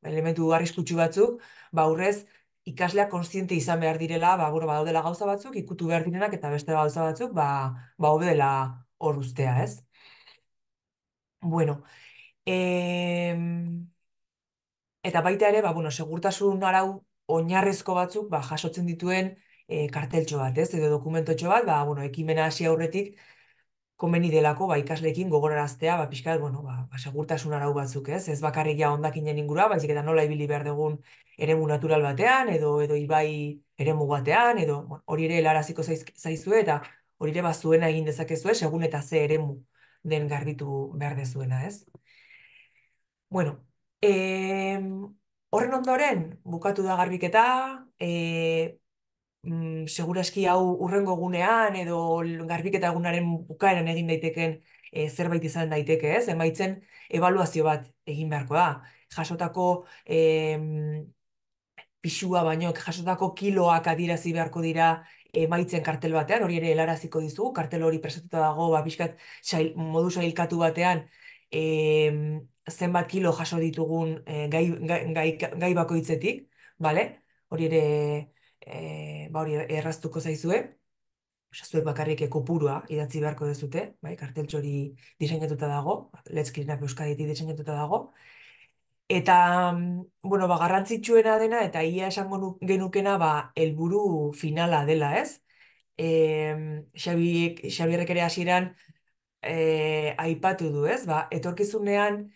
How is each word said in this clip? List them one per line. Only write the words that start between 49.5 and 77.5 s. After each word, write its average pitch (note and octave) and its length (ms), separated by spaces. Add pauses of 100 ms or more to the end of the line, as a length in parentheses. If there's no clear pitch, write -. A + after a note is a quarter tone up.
seguraski F3+ 640
hau F#3 100 (220)
hurrengo F#3+ 340
egunean F#3+ 640
edo E3+ 180 (260)
l-, E3 260
garbiketa E3+ 440
egunaren F3 360 (200)
bukaeran F3+ 440
egin E3+ 180
daitekeen, D#3+ 460 (340)
eh, D3+ 180
zerbait E3+ 340
izan D#3+ 300
daiteke, D3+ 440
ez? A#3+ 160
Emaitzen E3 480 (280)
ebaluazio F3+ 580
bat D3+ 200 (180)
egin D#3 240
beharko C#3+ 280
da. F3 100 (480)
Jasotako, E3+ 520 (380)
em, D#3 1000 (960)
pisua F3+ 420
baino, E3 300
jasotako F3+ 600
kiloak F3 520
adierazi E3+ 460
beharko E3 280
dira E3 280 (440)
emaitzen E3+ 500
kartel D#3+ 320
batean, F#3 280
hori E3+ 140
ere E3 160
helaraziko D#3+ 480
dizugu, G3 320
kartel E3 300
hori D#3+ 200
prestatuta D#3+ 360
dago, D#3 320
ba, D#3 120
pixkat E3 340 (260)
sail-, D#3+ 320
modu E3 360
sailkatu E3+ 520
batean, E3 420 (460)
em, D#3 680 (480)
zenbat F3 380
kilo F#3 260
jaso E3 260
ditugun, D#3+ 640
eh, D3+ 240
gai, D#3+ 160 (140)
gai, D#3+ 220 (120)
gai, D#3+ 160 (340)
gai F3+ 100
bakoitzetik, E3 720 (300)
bale? E3 300 (440)